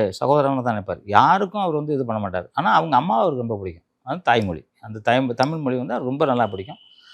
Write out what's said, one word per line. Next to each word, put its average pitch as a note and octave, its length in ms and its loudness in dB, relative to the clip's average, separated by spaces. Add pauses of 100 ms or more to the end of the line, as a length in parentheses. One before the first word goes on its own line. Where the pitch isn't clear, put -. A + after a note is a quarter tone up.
(100)
சகோதரங்க C3+ 520 2
தான் A#2+ 120 -2
நினைப்பார். G2 300 -6
யாருக்கும் F3 560 4
அவர் F3 140 0
வந்து D3+ 200 -2
இது C3 100 -2
பண்ண A2+ 160 -2
மாட்டார். F#2 320 -4
ஆனா F#3 200 0
அவங்க D#3+ 240 2
அம்மாவை G3 260 2
அவருக்கு C#3 240 0
ரொம்ப A2+ 120 -4
பிடிக்கும், F#2 260 -10 (180)
அது G#2+ 200 -8
தாய்மொழி. G2+ 460 0 (120)
அந்த A2 240 -14
தாய்-, B2 300 2
தமிழ் D3 240 0
மொழி C3 180 -2
வந்து B2 180 -6
அவருக்கு B2+ 180 -4
ரொம்ப D3 140 0
நல்லா B2 200 2
பிடிக்கும். G2 300 -10 (380)